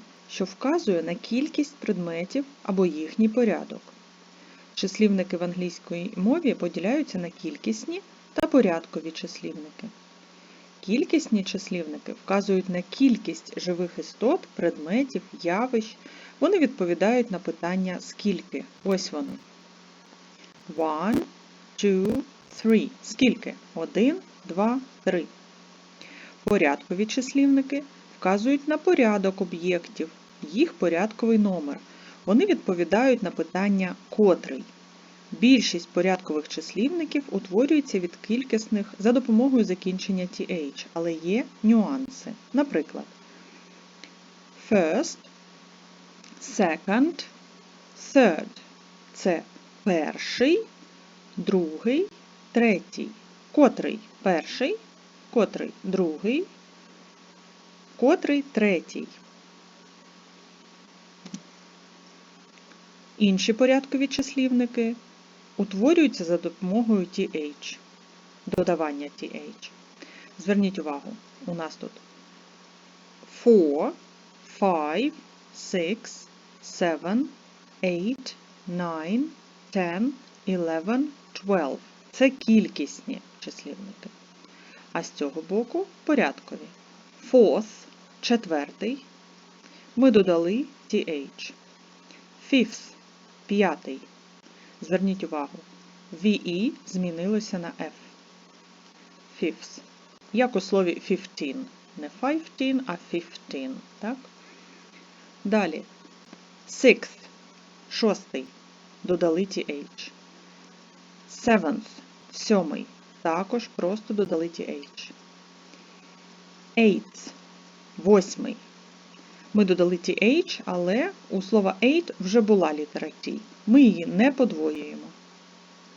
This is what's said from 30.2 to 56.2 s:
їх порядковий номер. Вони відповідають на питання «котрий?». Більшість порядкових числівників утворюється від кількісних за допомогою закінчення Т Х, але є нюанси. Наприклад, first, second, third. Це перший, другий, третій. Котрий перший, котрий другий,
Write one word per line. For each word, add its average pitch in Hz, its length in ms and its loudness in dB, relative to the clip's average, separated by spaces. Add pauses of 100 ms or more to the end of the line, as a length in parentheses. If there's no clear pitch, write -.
їх 277 200 0
порядковий 214 640 2
номер. 175 400 0 (480)
Вони 247 200 6
відповідають 226 760 2
на 180 80 -2
питання 185 640 0 (140)
«котрий?». 180 560 2 (760)
Більшість 220 480 4
порядкових 180 600 0
числівників 294 840 -4
утворюється 220 680 0
від 175 180 -6
кількісних 220 840 -2
за 214 140 4
допомогою 247 520 4
закінчення 185 640 -4
Т - 200 -8
Х, 147 460 -6
але 165 200 -2
є 175 320 -2 (180)
нюанси. 214 680 2 (200)
Наприклад, 277 520 -2 (1700)
first, 202 460 2 (1300)
second, 214 840 0 (880)
third. 208 320 6 (680)
Це 175 280 -2 (400)
перший, 214 840 0 (720)
другий, 190 720 0 (460)
третій. 214 560 0 (440)
Котрий - 460 4 (240)
перший, 226 540 -2 (540)
котрий 185 400 0 (120)
другий, 190 600 -2 (1500)